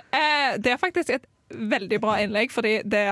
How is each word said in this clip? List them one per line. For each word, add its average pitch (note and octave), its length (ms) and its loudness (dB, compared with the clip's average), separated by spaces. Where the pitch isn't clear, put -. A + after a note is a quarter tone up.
eh, C#4+ 500 2
det A#3+ 160 0
er - 60 -4
faktisk F4 320 0
et - 140 -4
veldig G#3+ 540 -2
bra G#3+ 180 0
innlegg, G#3 340 0
fordi G#3+ 280 0
det G#3 320 0